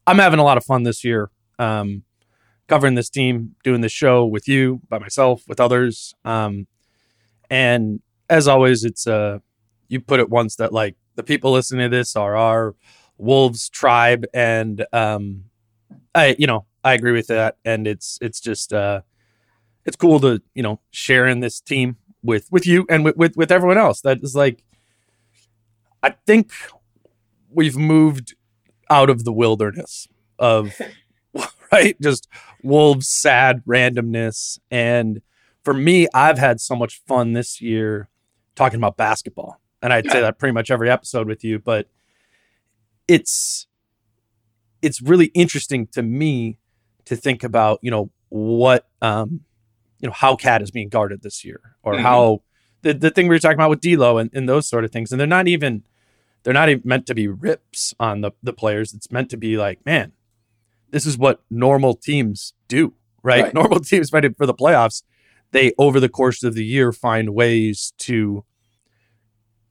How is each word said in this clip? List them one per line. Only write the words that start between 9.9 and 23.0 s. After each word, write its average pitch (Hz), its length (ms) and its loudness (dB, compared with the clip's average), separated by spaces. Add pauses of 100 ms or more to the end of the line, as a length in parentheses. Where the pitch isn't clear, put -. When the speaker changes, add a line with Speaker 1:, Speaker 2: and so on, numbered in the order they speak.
Speaker 1:
put 131 200 0
it 107 100 0
once 113 260 -2
that, 113 180 -4
like, 107 220 -2 (200)
the 113 80 -10
people 135 280 -2
listening 127 400 -2
to 123 40 0
this 123 200 -4
are 104 200 -4
our 113 400 0 (420)
Wolves 123 520 2
tribe. 120 640 2
And, 113 500 -2 (100)
um, 104 500 -4 (720)
I, 143 240 4
you 147 80 2
know, 110 180 -4 (180)
I 131 100 2
agree 120 180 0
with 117 160 -2
that. 110 360 -2
And 110 220 -4
it's, - 360 -8
it's 117 180 -10
just, - 340 -8
uh, 101 280 -4 (840)
it's - 120 -8
cool 160 240 4
to, 120 200 2 (140)
you 131 80 -6
know, 107 160 -6 (100)
share 127 380 0
in 123 140 -2
this 120 200 -8
team 127 360 -4 (260)
with, 110 280 -2
with 175 140 0
you 180 240 2
and 160 140 2